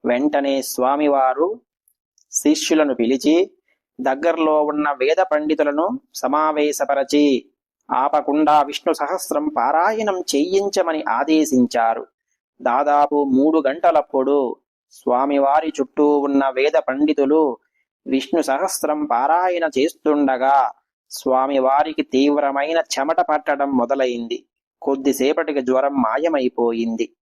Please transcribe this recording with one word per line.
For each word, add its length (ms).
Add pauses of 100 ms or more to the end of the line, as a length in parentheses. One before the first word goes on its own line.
వెంటనే 580
స్వామివారు 960 (720)
శిష్యులను 600
పిలిచి, 560 (500)
దగ్గర్లో 640
ఉన్న 260
వేద 320
పండితులను 800 (140)
సమావేశపరచి, 1300 (480)
ఆపకుండా 680
విష్ణు 300
సహస్రం 560
పారాయణం 720
చెయ్యించమని 880
ఆదేశించారు. 1000 (560)
దాదాపు 600
మూడు 440
గంటలప్పుడు 880 (340)
స్వామివారి 920
చుట్టూ 380
ఉన్న 300
వేద 300
పండితులు 800 (480)
విష్ణు 360
సహస్రం 640
పారాయణ 640 (100)
చేస్తుండగా, 960 (380)
స్వామివారికి 920
తీవ్రమైన 760
చెమట 420
పట్టడం 560
మొదలైంది. 680 (380)
కొద్దిసేపటికి 760
జ్వరం 420
మాయమైపోయింది. 1080 (100)